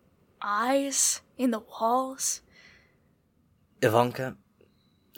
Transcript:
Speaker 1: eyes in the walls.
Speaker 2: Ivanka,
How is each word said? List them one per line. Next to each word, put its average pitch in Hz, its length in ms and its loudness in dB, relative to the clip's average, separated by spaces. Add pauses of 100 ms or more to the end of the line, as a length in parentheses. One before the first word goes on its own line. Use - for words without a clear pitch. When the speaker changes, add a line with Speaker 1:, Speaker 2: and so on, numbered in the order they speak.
(420)
Speaker 1:
eyes 254 800 0 (160)
in 247 140 2
the 220 100 -4 (180)
walls. 262 640 -2 (1400)
Speaker 2:
Ivanka, 123 540 2 (840)